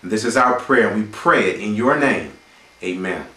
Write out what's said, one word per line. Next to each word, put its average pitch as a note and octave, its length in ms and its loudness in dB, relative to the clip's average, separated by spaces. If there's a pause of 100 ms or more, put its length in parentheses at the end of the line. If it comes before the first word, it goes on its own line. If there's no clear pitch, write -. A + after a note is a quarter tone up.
And F2+ 100 -6
this A2 100 0
is A#2+ 140 0
our B2 240 2
prayer, A#2 300 2
and G#2+ 120 -2
we G#2+ 80 -6
pray - 400 2
it F2+ 100 -6
in G#2+ 140 -4
your B2+ 240 2
name. B2 360 -2 (480)
Amen. F2+ 420 -6 (120)